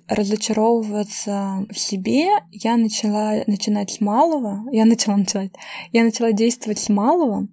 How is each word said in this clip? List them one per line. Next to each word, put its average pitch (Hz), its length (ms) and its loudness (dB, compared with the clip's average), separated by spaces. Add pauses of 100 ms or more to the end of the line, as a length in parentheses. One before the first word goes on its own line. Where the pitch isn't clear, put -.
разочаровываться 208 1600 -2
в 196 80 -14
себе, 220 520 0 (220)
я 226 260 0
начала 214 680 0
начинать 208 460 -2
с - 80 -10
малого. 220 720 0
Я 220 140 4
начала 226 320 4
начинать. 196 340 -2 (400)
Я 226 120 4
начала 226 280 2
действовать 220 480 0
с - 100 -2
малого. 208 640 2